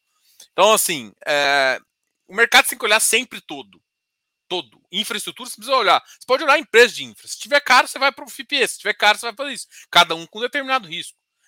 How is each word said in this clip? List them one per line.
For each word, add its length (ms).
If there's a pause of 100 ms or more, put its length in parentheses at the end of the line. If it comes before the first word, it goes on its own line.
(520)
Então, 200
assim, 420 (100)
é... 560 (460)
o 80
mercado 320
tem 100
que 80
olhar 140
sempre 420
todo. 400 (680)
Todo. 420
Infraestrutura, 580
você 80
precisa 200
olhar. 300
Você 200
pode 160
olhar 160
em 60
preço 320
de 80
infra. 240
Se 100
tiver 220
caro, 260
você 120
vai 120
pro 180
fipe. 380
Se 120
tiver 160
caro, 220
você 100
vai 100
fazer 160
isso. 160 (220)
Cada 240
um 120
com 140
determinado 480
risco. 280 (320)